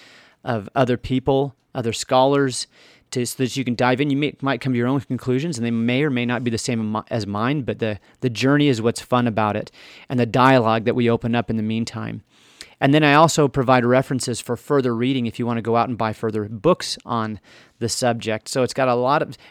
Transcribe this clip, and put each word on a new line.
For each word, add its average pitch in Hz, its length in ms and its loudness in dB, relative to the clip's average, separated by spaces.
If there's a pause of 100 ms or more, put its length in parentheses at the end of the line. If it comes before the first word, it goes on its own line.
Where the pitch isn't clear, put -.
(460)
of 110 300 -6
other 123 200 2
people, 135 580 -2 (200)
other 117 180 -4
scholars, 135 760 2 (440)
to, 123 140 -4
so - 180 -4
that 127 140 -2
you 131 80 -2
can 123 100 -2
dive 127 240 2
in. 147 100 0
You 139 60 0
may, 143 240 -2
might 135 220 -4
come 135 100 -2
to 123 80 0
your 120 80 0
own 135 140 0
conclusions, 131 560 -4
and 113 80 -4
they 117 60 -2
may 120 320 0
or 156 60 0
may 123 160 -2
not 120 200 -2
be 120 60 -2
the 113 60 -2
same 117 220 -4 (160)
am-, 107 140 -6
as 110 180 -4
mine, 120 360 -2
but 107 160 -6
the, 107 200 -4 (220)
the 127 80 -2
journey 135 400 2
is 113 120 0
what's 113 200 -2
fun 123 260 0
about 107 300 0
it, - 140 -10 (360)
and 131 100 -4
the 120 80 2
dialogue 113 600 4
that 117 100 0
we 120 140 2
open 117 260 0
up 117 140 -2
in 113 80 -2
the 110 60 -2
meantime. 110 600 -6 (580)
And 139 120 6
then 156 120 6
I 143 80 6
also 151 340 6
provide 127 380 2
references 123 560 0
for 117 160 -6
further 127 360 0
reading 123 340 -2
if 107 120 -8
you 123 60 -4
want 117 120 -2
to 113 40 -4
go 113 160 0
out 117 100 2
and 123 100 -6
buy 110 140 -2
further 107 380 -4
books 117 560 -2
on 110 340 -4 (400)
the 113 80 -2
subject. 110 600 -2
So 135 140 -2
it's 117 100 -2
got 131 160 0
a 120 60 2
lot 131 260 0
of, - 160 -10 (140)